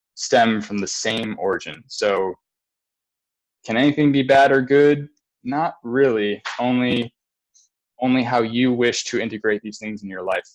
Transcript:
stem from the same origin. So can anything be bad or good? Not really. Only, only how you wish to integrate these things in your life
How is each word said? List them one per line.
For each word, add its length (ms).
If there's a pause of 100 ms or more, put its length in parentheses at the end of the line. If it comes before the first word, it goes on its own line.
(140)
stem 480
from 160
the 100
same 520
origin. 480
So 460 (1300)
can 100
anything 380
be 100
bad 280
or 100
good? 480 (340)
Not 400
really. 580 (180)
Only, 540 (880)
only 220
how 200
you 280
wish 340
to 140
integrate 420
these 180
things 240
in 60
your 140
life 320